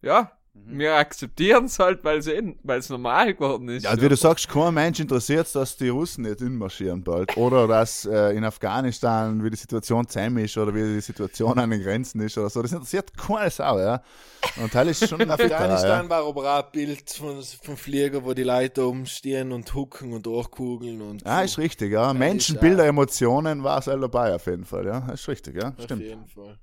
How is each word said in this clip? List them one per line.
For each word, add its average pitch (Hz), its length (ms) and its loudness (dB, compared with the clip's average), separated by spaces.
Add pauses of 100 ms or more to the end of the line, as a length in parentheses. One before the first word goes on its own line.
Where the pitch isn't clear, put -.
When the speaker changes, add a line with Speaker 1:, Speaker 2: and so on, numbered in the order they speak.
Speaker 1:
ja, 190 300 2 (260)
Speaker 2:
Mhm. 113 220 -12
Speaker 1:
wir 151 160 4
akzeptieren's 190 840 2
halt, 185 260 2
weil's 151 220 0
eh, 160 140 -2 (220)
weil's 127 240 -2
normal 135 460 2
geworden 127 340 -2
ist. 120 160 -8
Speaker 2:
Ja, 104 80 0
und 113 100 2
wie 139 60 6
du 143 80 8
sagst, 160 320 4
kein 165 260 2
Mensch 156 280 2
interessiert's, 151 500 0
dass 135 240 -2
die 127 140 -2
Russen 139 340 -4
nicht 107 160 -6
inmarschieren 95 640 -6
bald. 87 320 -2
Oder 123 320 4
dass, 113 380 2
äh, 104 280 4
in 107 120 -2
Afghanistan, 110 1000 -2
wie 110 60 -2
die 110 80 -6
Situation 117 500 -2
zusammen 110 380 -2
ist 104 120 -6
oder 104 160 0
wie 110 60 -2 (160)
die 104 60 -4
Situation 113 580 -2
an 117 120 0
den 104 120 -2
Grenzen 110 380 -4
ist 107 160 -4
oder 104 120 -2
so. 120 120 -4
Das 120 100 -4
interessiert 180 460 -6
keine 208 320 -2
Sau, 131 320 0
ja. 113 200 0 (540)
Und 113 180 -6
das 127 140 4
ist 170 220 0
schon 160 100 -6
Speaker 3:
<laughs> - 0 -
In 214 80 4
Speaker 2:
bitter, 156 160 2 (120)
Speaker 3:
Afghanistan 185 500 2
Speaker 2:
ja. 170 40 -12
Speaker 3:
war 165 160 2
aber 143 340 0
auch 139 80 -2
ein - 40 -20
Bild 147 400 -6
von, 143 320 -10
vom - 320 -14
Flieger, 139 480 -2
wo 127 100 -2
die 127 100 -2
Leute 127 440 2
oben 131 180 -4
stehen 131 460 -6
und 120 220 -8
hucken 131 400 -8
und 113 120 -8
durchkugeln 120 760 -6
und 104 240 -12
Speaker 2:
Ja, 143 160 2
ist 185 160 -2
richtig, 131 340 -2
ja. 110 160 4
Speaker 3:
Ja, 135 60 2
Speaker 2:
Menschen, 160 420 2
Speaker 3:
ist - 60 2
Speaker 2:
Bilder, 175 220 8
Speaker 3:
auch 151 40 8
Speaker 2:
Emotionen 143 720 2
war 139 180 2
es 135 100 -6
all 135 100 0
dabei 120 340 2
auf 87 120 -4
jeden 90 180 -4
Fall, 92 220 -6
ja. 120 260 -4
Ist - 160 -10
richtig, 92 340 -8
ja. 131 160 -6
Speaker 3:
Auf 120 60 -14
Speaker 2:
Stimmt. 120 180 -8
Speaker 3:
jeden 110 260 -14
Fall. 104 360 -20